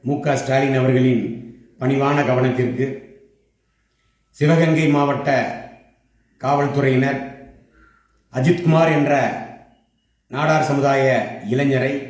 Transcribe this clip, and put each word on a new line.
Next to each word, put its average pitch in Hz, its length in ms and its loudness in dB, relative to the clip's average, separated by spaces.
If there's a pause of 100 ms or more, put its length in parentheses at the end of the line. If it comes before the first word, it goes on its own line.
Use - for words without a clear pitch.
மு 139 180 -4
க 143 160 -2
ஸ்டாலின் 135 440 0
அவர்களின் 127 440 2 (540)
பணிவான 139 480 0
கவனத்திற்கு, 127 600 0 (1500)
சிவகங்கை 160 520 2
மாவட்ட 143 400 0 (1120)
காவல்துறையினர் 135 800 0 (1120)
அஜித்குமார் 160 600 2
என்ற 143 200 2 (1160)
நாடார் 156 380 0
சமுதாய 139 360 2 (460)
இளைஞரை 135 420 0 (180)